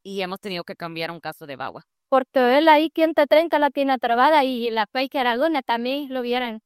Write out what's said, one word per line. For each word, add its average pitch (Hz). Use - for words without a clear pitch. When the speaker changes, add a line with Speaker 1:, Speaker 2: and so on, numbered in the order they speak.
Speaker 1:
y 196
hemos 185
tenido 180
que -
cambiar 165
un 170
caso 160
de 143
Bagua. 127
Speaker 2:
Porque 262
él 320
ahí 311
quien 320
te 294
trenca 311
la 294
tiene 269
trabada 254
y 240
la 220
fake 262
Aragona 262
también 254
lo 254
vieran. 240